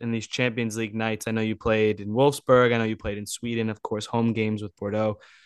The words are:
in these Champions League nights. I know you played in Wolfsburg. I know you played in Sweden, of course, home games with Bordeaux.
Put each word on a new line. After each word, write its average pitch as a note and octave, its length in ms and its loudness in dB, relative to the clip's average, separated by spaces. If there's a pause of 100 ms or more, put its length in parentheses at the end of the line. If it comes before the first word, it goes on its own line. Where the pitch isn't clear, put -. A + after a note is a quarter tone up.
in A#2 100 -6
these A2+ 160 -4
Champions A#2 500 -2
League A2 180 -4
nights. A2+ 340 -4
I A2+ 40 -2
know A2 100 0
you A2 140 -2
played G#2+ 440 2
in G2+ 80 -8
Wolfsburg. B2 640 4
I A#2 60 4
know A2+ 60 2
you A2 120 -2
played G#2 220 -6
in G2+ 80 -10
Sweden, A#2 420 -4
of A2 140 -6
course, G#2+ 240 -4
home A#2 260 2
games G#2+ 300 0
with G#2 140 -10
Bordeaux. G#2+ 440 -2 (240)